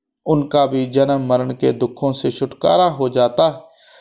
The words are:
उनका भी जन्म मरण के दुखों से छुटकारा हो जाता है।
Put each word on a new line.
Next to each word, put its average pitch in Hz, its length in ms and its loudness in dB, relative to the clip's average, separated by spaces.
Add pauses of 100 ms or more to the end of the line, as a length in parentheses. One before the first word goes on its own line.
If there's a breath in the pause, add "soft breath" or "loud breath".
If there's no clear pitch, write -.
(260)
उनका 147 400 2
भी 131 200 -2
जन्म 135 400 0
मरण 127 260 0
के 127 200 0
दुखों 123 420 -4
से 131 180 -2
छुटकारा 165 540 0
हो 139 240 -2
जाता 123 400 2
है। 143 120 -10 (400 soft breath)